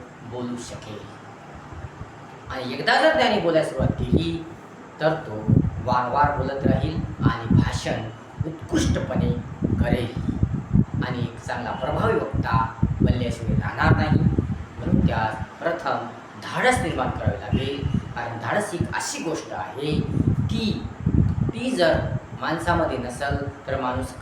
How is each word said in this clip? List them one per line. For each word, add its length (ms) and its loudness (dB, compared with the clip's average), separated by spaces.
बोलू 260 -6
शकेल. 420 -12
आणि 220 -6
एकदा 300 4
जर 160 6
त्याने 220 4
बोलायला 280 4
सुरुवात 200 2
केली, 560 2
तर 140 4
तो 300 -6
वारंवार 520 2
बोलत 300 -2
राहील 300 2
आणि 300 4
भाषण 480 2
उत्कृष्टपणे 840 0
करेल 320 2
आणि 120 -4
एक 200 -4
चांगला 320 -6
प्रभावी 440 0
वक्ता 580 0
बनल्याशिवाय 580 2
राहणार 380 4
नाही. 240 4
म्हणून 280 4
त्यास 380 0
प्रथम 480 -2
धाडस 360 2
निर्माण 300 0
करावे 300 -2
लागेल, 580 0
कारण 220 -6
धाडस 340 -2
ही 80 -6
एक 140 -2
अशी 280 -4
गोष्ट 300 -4
आहे 400 -4
की 360 -2
ती 220 -2
जर 280 4
माणसामध्ये 580 0
नसेल, 380 -2
तर 140 -2
माणूस 400 -2